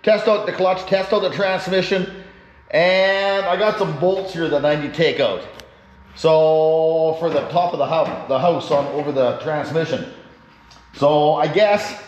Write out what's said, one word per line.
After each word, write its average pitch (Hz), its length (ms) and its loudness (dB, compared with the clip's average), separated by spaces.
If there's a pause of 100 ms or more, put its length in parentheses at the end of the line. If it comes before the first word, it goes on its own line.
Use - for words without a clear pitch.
Test 214 240 2
out 208 180 2
the 175 60 -4
clutch, 185 360 0
test 190 240 0
out 208 100 2
the 185 80 -2
transmission. 185 920 -2 (480)
And 190 760 2
I 180 120 0
got 214 200 0
some 160 220 -2
bolts 180 340 -2
here 165 160 -4
that 143 160 0
I 151 120 2
need 143 180 -6
to - 20 -8
take 143 220 0
out. 104 240 -2 (720)
So, 160 1040 2
for 165 100 -2
the 147 200 0
top 175 240 0
of 175 80 -6
the 175 60 0
hou-, - 420 -2
the 131 100 0
house 156 320 0
on, 143 240 2
over 147 160 -4
the 127 280 0
transmission. 147 760 -4 (840)
So, 151 400 2
I 156 140 0
guess 208 600 0